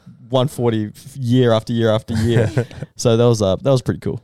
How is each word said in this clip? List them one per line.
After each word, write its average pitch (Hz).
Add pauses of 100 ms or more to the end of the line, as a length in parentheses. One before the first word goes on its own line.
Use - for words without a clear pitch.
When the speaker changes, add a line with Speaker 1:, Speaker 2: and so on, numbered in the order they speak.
(280)
Speaker 1:
one 127
forty 110
f-, -
year 123
after 113
year 113
after 107
year. 110
Speaker 2:
<laughs> -
Speaker 1:
So 117
that 117
was, 113
uh, 95
that -
was 127
pretty -
cool. -